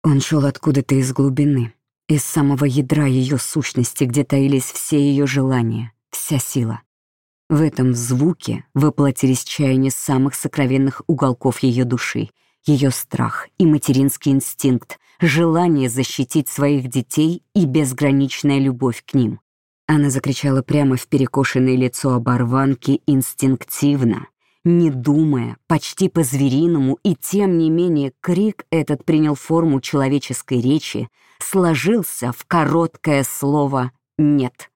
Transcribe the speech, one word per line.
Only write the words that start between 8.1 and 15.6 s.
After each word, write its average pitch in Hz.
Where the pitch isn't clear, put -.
воплотились 139
чаяния 131
самых 135
сокровенных 135
уголков 131
ее 127
души, 120
ее 139
страх -
и 185
материнский 139
инстинкт, -
желание 165